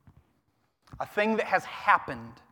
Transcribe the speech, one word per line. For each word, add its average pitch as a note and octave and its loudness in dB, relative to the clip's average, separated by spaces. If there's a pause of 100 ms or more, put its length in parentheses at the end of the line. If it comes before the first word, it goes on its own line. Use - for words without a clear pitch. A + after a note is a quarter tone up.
(1000)
a C3+ -6
thing G#3+ 0
that A3+ 0
has F#3 2
happened B2 0 (180)